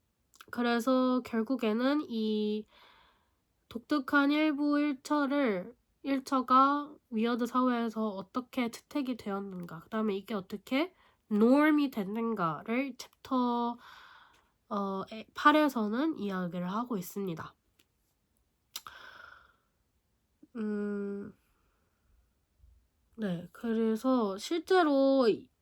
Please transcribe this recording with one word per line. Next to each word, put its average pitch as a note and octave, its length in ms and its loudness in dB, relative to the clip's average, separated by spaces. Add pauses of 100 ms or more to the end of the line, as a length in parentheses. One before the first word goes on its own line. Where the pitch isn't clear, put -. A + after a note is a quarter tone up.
(520)
그래서 B3+ 720 2
결국에는 A#3+ 880 -2
이 G#3+ 580 -2 (1000)
독특한 C#4+ 640 0
일부 D4 480 2
일처를, C#4 960 0 (280)
일처가 C4+ 880 2 (200)
위어드 A#3 360 0
사회에서 A#3 600 0
어떻게 A#3 600 -6
채택이 C4 460 -6
되었는가, F#3+ 680 -8
그다음에 A3 340 -2
이게 G3 180 -8
어떻게 A3 600 -4 (360)
놈이 C#4+ 640 6
됐는가를 A3 1040 -4
챕터, A#3+ 800 -2 (920)
어, G3 420 -4
에, A3 220 -12
팔에서는 D4 840 2
이야기를 F3+ 520 -4
하고 A#3 260 -4
있습니다. F3+ 580 -8 (3000)
음, G#3 800 -6 (1800)
네, F3 360 -4
그래서 A3+ 840 0
실제로 C#4 920 4 (340)